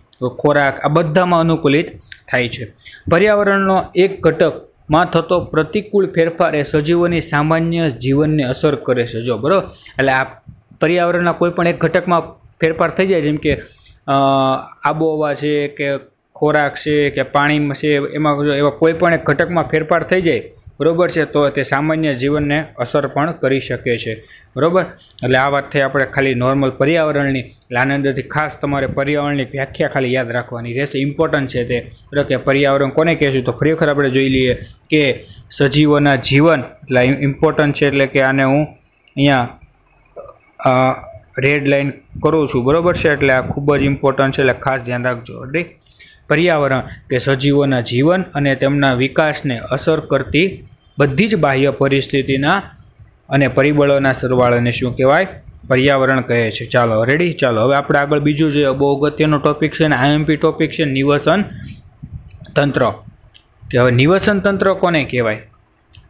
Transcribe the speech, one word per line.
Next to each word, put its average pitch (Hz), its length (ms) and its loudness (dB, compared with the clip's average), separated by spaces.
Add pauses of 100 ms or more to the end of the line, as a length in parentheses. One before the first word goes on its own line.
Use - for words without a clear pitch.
(400)
ખોરાક, 143 400 2
આ - 80 -4
બધામાં 170 520 2
અનુકૂલિત 160 480 2 (440)
થાય 123 180 -2
છે. 117 240 -12 (380)
પર્યાવરણનો 196 720 2 (100)
એક 190 260 0
ઘટકમાં 160 840 0
થતો 170 340 0
પ્રતિકૂળ 190 680 -2
ફેરફાર 165 500 0
એ 147 80 0
સજીવોની 165 580 0
સામાન્ય 165 680 0
જીવનને 139 540 0
અસર 139 320 0
કરે 123 300 -2
છે. 117 160 -8
જો, 117 160 -4
બરાબર, 160 300 0 (320)
એટલે 135 120 2
આ 131 120 0 (580)
પર્યાવરણના 175 500 2
કોઈ 175 180 0
પણ 170 180 -2
એક 170 100 0
ઘટકમાં 170 440 0 (400)
ફેરફાર 165 280 0
થઈ 185 160 0
જાય, 185 160 2
જેમ 151 140 0
કે, 147 260 -2 (460)
અ, 139 40 -2 (720)
આબોહવા 151 500 -2
છે 147 340 -2
કે 139 300 -4 (380)
ખોરાક 147 400 0
છે 147 340 0
કે 139 140 -2
પાણીમાં 143 520 0
છે, 147 220 0
એમાં 143 480 -2
જો 147 80 2
એવા 143 160 2
કોઈ 160 240 2
પણ 170 200 2
એક 160 100 -2
ઘટકમાં 165 400 0
ફેરફાર 156 400 0
થઈ 185 180 0
જાય, 143 220 0 (360)
બરાબર 165 300 2
છે, 156 160 -2
તો 147 240 0
તે 143 140 -4
સામાન્ય 156 500 0
જીવનને 147 520 -2 (120)
અસર 139 300 -2
પણ 143 240 -2
કરી 135 280 -2
શકે 123 380 -4
છે, 110 260 -10 (320)
બરાબર. 170 300 2 (380)
એટલે 127 140 2
આ 135 120 2
વાત 139 220 -2
થઈ 147 80 0
આપણે 135 260 0
ખાલી 135 300 -2
નોર્મલ 131 340 0
પર્યાવરણની. 143 680 0
એટલે - 400 -8
આની 135 140 0
અંદરથી 139 280 -2
ખાસ 151 400 -6
તમારે 143 260 -2
પર્યાવરણની 143 560 -2
વ્યાખ્યા 135 440 -6
ખાલી 131 260 -2
યાદ 127 180 -2
રાખવાની 120 420 -8
રહેશે, 139 260 -4
Important 143 500 -2
છે 127 140 -4
તે. 120 280 -4 (220)
બરાબર, 143 140 -2
કે 135 100 0
પર્યાવરણ 139 520 2
કોને 160 260 2
કહેશું? 135 280 0
તો 123 80 -2
ફરી 143 200 0
વખત 160 160 0
આપણે 143 220 0
જોઈ 135 200 2
લઈએ 131 240 2 (360)
કે 147 340 2 (280)
સજીવોના 147 640 2
જીવન, 139 440 2
એટલે 123 420 -2
important 143 760 0
છે, 147 120 2
એટલે 139 180 2
કે 139 160 0
આને 135 220 2
હું 139 220 2 (520)
અહીંયા, 135 420 2 (1080)
અ, 135 40 6 (680)
red 139 300 0
line 139 260 0 (300)
કરું 151 240 2
છું, 123 180 -2
બરોબર 165 300 2
છે? - 120 -2
એટલે 139 260 2
આ 131 80 2
ખૂબ 143 340 -2
જ 139 80 0
important 135 520 0
છે, 147 60 0
એટલે 131 120 2
ખાસ 131 280 -2
ધ્યાન 120 220 -6
રાખજો. 120 400 -6
ready? 156 260 -6 (600)
પર્યાવરણ 147 520 2 (280)
કે 131 100 0
સજીવોના 135 640 0
જીવન 147 420 0 (120)
અને 143 200 0
તેમના 139 380 0
વિકાસને 135 640 -2
અસર 151 420 -2
કરતી 147 640 -2 (340)
બધી 143 300 2
જ 214 80 0
બાહ્ય 139 340 2
પરિસ્થિતિના 139 920 0 (680)
અને 139 180 2
પરિબળોના 139 640 2
સરવાળાને 123 600 2
શું 120 240 -4
કહેવાય? 143 320 2 (400)
પર્યાવરણ 131 540 2
કહે 117 300 0
છે. 117 140 -8
ચાલો, 117 380 2
ready? 156 300 0
ચાલો, 120 280 0
હવે 135 140 2
આપણે 143 240 2
આગળ 147 200 0
બીજું 151 320 2
જોઈએ. 143 180 2
બહુ 139 360 0
અગત્યનો 151 320 0
topic 147 360 -2
છે 160 140 0
ને, 147 80 2
આઈ 135 180 2
એમ 151 100 0
પી 151 120 0
topic 156 360 -2
છે, 160 140 -2
નિવસન 143 580 2 (1120)
તંત્ર. 143 380 0 (760)
કે 131 60 0
હવે 123 140 4
નિવસન 185 480 2
તંત્ર 190 340 0
કોને 170 300 0
કહેવાય? 110 380 -2 (680)